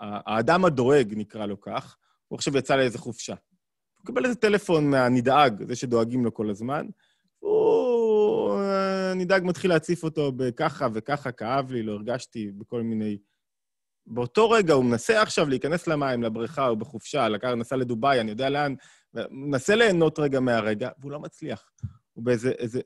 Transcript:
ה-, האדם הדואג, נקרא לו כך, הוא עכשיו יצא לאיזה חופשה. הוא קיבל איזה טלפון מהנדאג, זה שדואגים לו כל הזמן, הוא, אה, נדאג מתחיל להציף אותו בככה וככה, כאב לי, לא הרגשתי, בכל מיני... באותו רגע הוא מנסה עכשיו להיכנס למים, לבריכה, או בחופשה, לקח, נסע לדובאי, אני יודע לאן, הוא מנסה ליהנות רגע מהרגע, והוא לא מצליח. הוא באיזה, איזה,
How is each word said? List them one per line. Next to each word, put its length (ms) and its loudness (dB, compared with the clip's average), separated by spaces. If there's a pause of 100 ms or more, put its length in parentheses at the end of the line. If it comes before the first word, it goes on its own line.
ה-, 340 -8
האדם 300 2
הדואג, 520 2
נקרא 300 -8
לו 140 -8
כך, 360 -10 (320)
הוא 80 -10
עכשיו 200 -2
יצא 200 0
לאיזה 220 0
חופשה. 360 -12 (640)
הוא 80 -20
קיבל 180 -2
איזה 100 0
טלפון 560 2
מהנדאג, 800 4
זה 80 -6
שדואגים 480 0
לו 100 -2
כל 160 -4
הזמן, 360 -6 (520)
הוא, 1200 2
אה, 540 0
נדאג 300 2
מתחיל 260 0
להציף 340 0
אותו 280 -2
בככה 600 -2
וככה, 400 -6
כאב 400 -4
לי, 100 -4
לא 100 -4
הרגשתי, 600 -6
בכל 300 -8
מיני... 360 -4 (880)
באותו 440 0
רגע 240 4
הוא 100 4
מנסה 380 2
עכשיו 260 0
להיכנס 380 -2
למים, 360 0
לבריכה, 460 -2
או 80 0
בחופשה, 520 -4
לקח, 200 -4
נסע 280 -4
לדובאי, 440 0
אני 100 -2
יודע 200 -2
לאן, 240 -2 (400)
הוא 160 -6
מנסה 440 -2
ליהנות 440 4
רגע 220 0
מהרגע, 580 0
והוא 140 -14
לא 80 -10
מצליח. 500 -14 (420)
הוא 120 -12
באיזה, 260 0
איזה, 360 -6